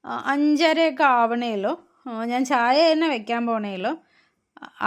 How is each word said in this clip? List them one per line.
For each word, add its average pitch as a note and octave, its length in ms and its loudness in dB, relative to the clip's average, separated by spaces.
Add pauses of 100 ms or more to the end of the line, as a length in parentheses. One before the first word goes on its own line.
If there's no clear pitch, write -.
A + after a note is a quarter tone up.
ആ, - 200 -8
അഞ്ചരയൊക്കെ D4+ 800 2
ആവണേ A#3+ 500 2
ഉള്ളൂ. G3+ 180 -2 (340)
ആ, A3+ 180 -8
ഞാൻ B3 200 -2
ചായ C4+ 480 2
തന്നെ D#4+ 160 2
വെക്കാൻ A#3 380 -4
പോണേ G#3 280 -4
ഉള്ളൂ. G3 180 -4 (960)